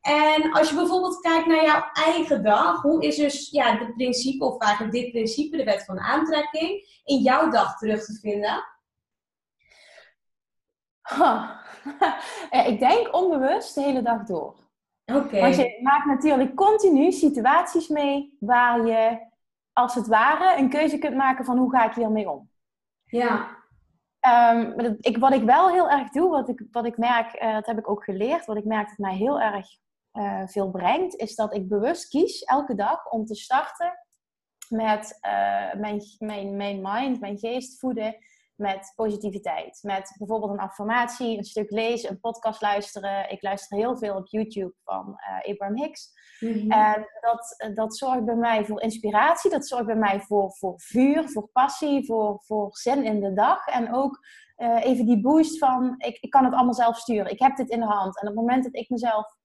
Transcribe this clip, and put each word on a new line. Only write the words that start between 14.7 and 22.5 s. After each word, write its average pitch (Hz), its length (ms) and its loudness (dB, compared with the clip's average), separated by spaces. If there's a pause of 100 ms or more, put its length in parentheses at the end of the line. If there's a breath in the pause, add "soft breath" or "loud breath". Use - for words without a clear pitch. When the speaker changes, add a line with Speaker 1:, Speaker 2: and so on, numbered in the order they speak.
Speaker 1:
Oké. 254 280 0
Speaker 2:
Want 254 160 6
je 247 260 0
maakt 285 240 4
natuurlijk 269 480 2
continu 381 580 6
situaties 311 760 2
mee 285 520 -2
waar 240 460 4
je, 226 400 2 (460)
als 240 220 2
het 226 120 -2
ware, 294 520 4
een 262 120 4
keuze 302 280 0
kunt 262 180 -2
maken 262 280 0
van: 247 140 0
"Hoe 254 120 2
ga 247 140 4
ik 226 100 0
hiermee 214 360 -2
om?" 139 200 -10 (540)